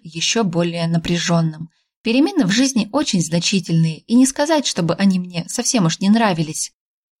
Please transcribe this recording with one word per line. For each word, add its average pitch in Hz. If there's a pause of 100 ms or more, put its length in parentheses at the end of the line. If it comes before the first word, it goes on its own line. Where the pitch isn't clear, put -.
ещё 165
более 170
напряжённым. 165 (340)
Перемены 285
в 175
жизни 254
очень 285
значительные, 165
и -
не 254
сказать, 294
чтобы -
они 196
мне 180
совсем 233
уж 160
не 196
нравились. 175 (500)